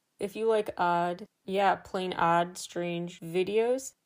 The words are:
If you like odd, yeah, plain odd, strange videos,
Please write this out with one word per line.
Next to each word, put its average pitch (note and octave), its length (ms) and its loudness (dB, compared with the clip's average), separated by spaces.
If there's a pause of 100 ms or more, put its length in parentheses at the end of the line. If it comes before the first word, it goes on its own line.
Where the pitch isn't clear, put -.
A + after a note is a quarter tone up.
(200)
If G3+ 160 -6
you A3 100 -2
like G#3+ 300 2
odd, F3 480 0 (220)
yeah, F#3+ 300 2
plain F#3 360 -4
odd, F3 460 2
strange F3 640 -6
videos, G3+ 720 0 (140)